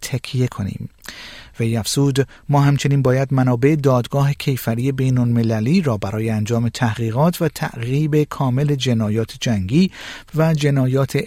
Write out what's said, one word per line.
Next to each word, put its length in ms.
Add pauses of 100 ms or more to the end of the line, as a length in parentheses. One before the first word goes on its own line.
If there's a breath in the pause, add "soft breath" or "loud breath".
تکیه 460
کنیم.» 420 (680 loud breath)
وی 180
افزود: 500 (220 loud breath)
«ما 120
همچنین 400
باید 320
منابع 420
دادگاه 580
کیفری 580
بین‌المللی 880
را 160
برای 320
انجام 400
تحقیقات 720
و 60
تعقیب 760
کامل 520
جنایات 640
جنگی 500 (440 loud breath)
و 180
جنایات 580 (160)